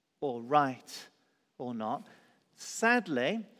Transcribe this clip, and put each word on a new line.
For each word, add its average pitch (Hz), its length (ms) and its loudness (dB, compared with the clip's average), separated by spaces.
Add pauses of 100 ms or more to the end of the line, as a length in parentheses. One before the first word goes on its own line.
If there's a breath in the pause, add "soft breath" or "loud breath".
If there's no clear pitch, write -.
(200)
or 120 220 -4
right 131 680 0 (500)
or 123 140 -6
not. 110 360 -4 (480 soft breath)
Sadly, 202 880 0 (140 soft breath)